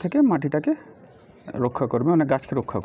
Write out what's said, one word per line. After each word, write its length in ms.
থেকে 140
মাটিটাকে 420
রক্ষা 280
করবে, 220
মানে 180
গাছকে 280
রক্ষা 240